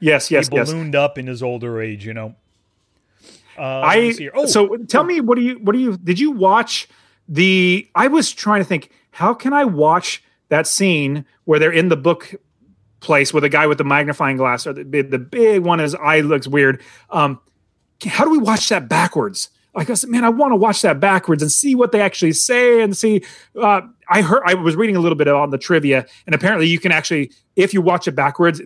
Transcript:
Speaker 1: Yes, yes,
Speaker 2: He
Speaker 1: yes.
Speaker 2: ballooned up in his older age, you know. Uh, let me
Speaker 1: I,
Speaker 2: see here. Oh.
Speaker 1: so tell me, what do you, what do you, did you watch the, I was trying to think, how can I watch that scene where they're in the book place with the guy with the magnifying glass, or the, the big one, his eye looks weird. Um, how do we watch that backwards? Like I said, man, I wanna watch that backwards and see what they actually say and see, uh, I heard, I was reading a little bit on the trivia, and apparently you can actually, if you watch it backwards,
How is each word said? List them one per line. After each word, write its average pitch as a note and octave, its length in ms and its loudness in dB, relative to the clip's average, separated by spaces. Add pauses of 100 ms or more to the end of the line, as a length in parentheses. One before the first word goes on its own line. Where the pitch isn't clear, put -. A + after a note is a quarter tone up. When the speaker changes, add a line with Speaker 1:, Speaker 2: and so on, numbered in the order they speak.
(120)
Speaker 1:
Yes, C#3 180 -2
yes, C#3 180 2
Speaker 2:
He C#3+ 80 -4
Speaker 1:
yes. B2 140 0
Speaker 2:
ballooned D#3+ 240 -6
up C#3+ 240 0
in B2+ 80 -12
his B2+ 160 -10
older A#2+ 380 -6
age, G#2+ 260 -10
you A2 80 -12
know. A2 200 -12 (1200)
Uh, C3 220 -8
let E3 180 2
me A#3 100 2
Speaker 1:
I, A#3 40 -2
Speaker 2:
see A#3 120 -12
here. - 100 -14
Oh. C#4 120 -2
Speaker 1:
so G#3 300 0 (120)
tell D4 160 2
me, F4 160 -2
what A#3+ 160 2
do B3 60 0
you, B3 160 -2
what G#3 140 0
do B3 60 -2
you, A#3+ 180 -2
did F3 240 -2
you D4+ 100 0
watch G#3+ 580 0 (400)
the, F3+ 680 2
I A3 140 2
was D4 240 0
trying G#3 280 0
to F#3 40 -2
think, - 260 -4 (200)
how G#3 240 0
can C4 180 -4
I C#4+ 120 2
watch D#3+ 580 0 (260)
that D3+ 180 0
scene D3 580 -2 (200)
where D#3 140 2
they're D#3 140 2
in E3 160 2
the E3 80 2
book E3 380 -2 (640)
place C#3+ 320 0
with D3+ 100 0
the D3 60 2
guy D3+ 180 2
with D3 120 0
the D3+ 60 -2
magnifying C#3+ 520 -2
glass, B2+ 300 -2
or D3 60 -6
the, C#3 300 -4
the C3+ 160 -4
big G#3 440 0
one, E3+ 180 0
his D3 160 -4
eye D3+ 240 0
looks D3 280 0
weird. C3+ 340 2 (280)
Um, D3 300 -2 (640)
how A3+ 200 -2
do D#4+ 60 2
we D#4 80 2
watch A3 320 0
that E3 180 -2
backwards? A2+ 600 -2 (240)
Like E3 160 -4
I A#3+ 40 -4
said, A#3+ 160 -4
man, A#3+ 140 0
I A#3 60 4
wanna B3+ 260 2
watch G3+ 260 0
that D#3 160 2
backwards F3+ 440 0
and D3+ 100 -2
see C#4 240 0
what A#3+ 160 2
they G#3 80 2
actually F#3 320 0
say A#3+ 500 2
and G3+ 140 -2
see, G#3+ 260 0 (380)
uh, G#3 220 2 (260)
I G#3 140 2
heard, F#3 240 2
I F3+ 80 2
was E3 200 0
reading G#3 220 0
a F3 40 0
little E3 180 0
bit D3 100 2
on C#3+ 220 2
the C3+ 80 -4
trivia, C#3+ 480 0 (200)
and E3 80 -2
apparently F3 320 0
you E3 140 0
can F#3 100 -2
actually, D3+ 400 -2 (240)
if G3 180 2
you G3 100 0
watch F3+ 260 0
it D#3 40 -2
backwards, D3 540 0